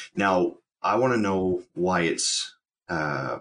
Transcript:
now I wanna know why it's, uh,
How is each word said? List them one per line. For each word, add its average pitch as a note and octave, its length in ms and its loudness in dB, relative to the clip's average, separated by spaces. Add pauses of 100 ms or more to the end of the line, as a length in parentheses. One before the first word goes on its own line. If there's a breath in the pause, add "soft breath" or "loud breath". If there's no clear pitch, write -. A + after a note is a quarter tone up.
(140 loud breath)
now F#2 420 2 (260)
I G2+ 160 0
wanna B2 180 2
know F#2 480 0 (100)
why F2+ 280 0
it's, - 520 -2 (360)
uh, C#2+ 520 -4